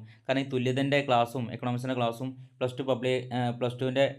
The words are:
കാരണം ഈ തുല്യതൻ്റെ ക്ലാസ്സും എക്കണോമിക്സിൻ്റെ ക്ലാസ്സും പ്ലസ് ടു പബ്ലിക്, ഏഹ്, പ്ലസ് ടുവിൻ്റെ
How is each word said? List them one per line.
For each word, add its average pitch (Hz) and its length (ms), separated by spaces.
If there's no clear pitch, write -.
കാരണം 135 200
ഈ - 80
തുല്യതൻ്റെ 131 540
ക്ലാസ്സും 120 380
എക്കണോമിക്സിൻ്റെ 123 460
ക്ലാസ്സും 120 280
പ്ലസ് 127 220
ടു 135 100
പബ്ലിക്, 127 320
ഏഹ്, 123 240
പ്ലസ് 123 200
ടുവിൻ്റെ 131 240